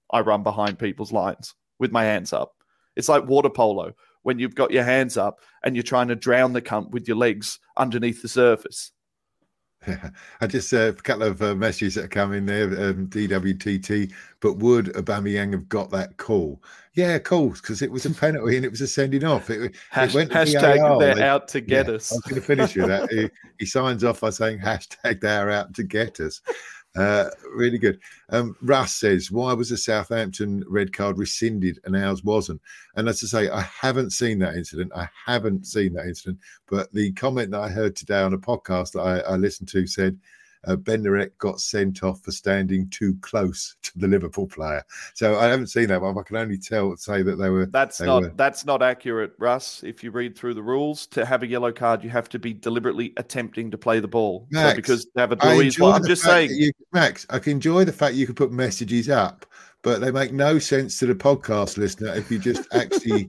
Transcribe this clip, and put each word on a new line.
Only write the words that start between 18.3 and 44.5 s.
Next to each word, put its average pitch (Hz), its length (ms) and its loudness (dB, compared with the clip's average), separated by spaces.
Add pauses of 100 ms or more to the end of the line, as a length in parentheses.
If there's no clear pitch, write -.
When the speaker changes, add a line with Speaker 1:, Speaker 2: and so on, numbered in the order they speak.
Speaker 2:
and 127 80 0
it 123 60 -4
was 120 100 -10
a 139 60 -4
sending 135 380 0
off. 147 260 0
It, 110 120 -6
it 120 120 -6 (160)
Speaker 1:
Hash-, 131 240 2
Speaker 2:
went 156 160 2
to - 60 2
Speaker 1:
hashtag 151 380 6
Speaker 2:
V 143 40 8
A 151 60 6
R. 147 160 6
Speaker 1:
they're 139 160 6
Speaker 2:
They, - 60 2
Speaker 1:
out 139 260 2
to 143 120 -4
get 131 280 2
Speaker 2:
yeah, 117 60 -2
Speaker 1:
us. 110 180 -8
Speaker 2:
I - 40 0
was 117 120 -4
gonna 131 140 -4
finish 214 340 2
with 92 100 2
that. 95 240 0
Speaker 1:
<laughs> - 0 -
Speaker 2:
He, 110 180 0 (300)
he 107 80 -6
signs 127 380 0
off 117 160 0
by 110 100 0
saying, 110 300 -2
"Hashtag 104 600 -4
they're 104 300 0
out 104 240 -4
to 117 80 -4
get 107 380 -4
us." 80 200 -8 (540)
Uh, 101 360 2 (240)
really 120 240 0
good. 101 200 2 (300)
Um, 117 320 -2
Russ 127 340 2
says, 92 360 0
"Why 123 240 -2
was 117 160 -2
the 117 80 -4
Southampton 104 880 -2
red 95 240 0
card 101 240 -2
rescinded 104 680 -2
and 95 120 -2
ours 98 260 -2
wasn't?" 98 380 0 (360)
And 110 120 0
as 110 160 -2
I - 20 -8
say, 104 240 0
I 101 120 -4
haven't 127 480 -2
seen 113 300 -2
that 82 160 -2
incident. 87 380 -8
I 87 140 -8 (160)
haven't 107 420 -2
seen 98 280 0
that 82 120 -8
incident. 92 320 -10 (300)
But - 240 -4
the 202 200 0
comment 127 400 -2
that 104 100 -2
I 104 80 -4
heard 101 260 -2
today 101 240 -2
on 95 140 2
a 95 40 -2
podcast 92 540 -4
that 82 80 -6
I, 92 200 0
I 92 160 -2
listened 95 340 -2
to 95 160 0
said, 95 320 -2 (460)
uh, 185 120 0
Bednarek 104 600 0
got 98 220 -4
sent 98 440 -2
off 92 180 -4
for - 80 -12
standing 95 580 -2
too 95 320 -2
close - 600 -4
to - 160 -14
the 98 80 -2
Liverpool 95 400 0
player. 78 380 -6 (280)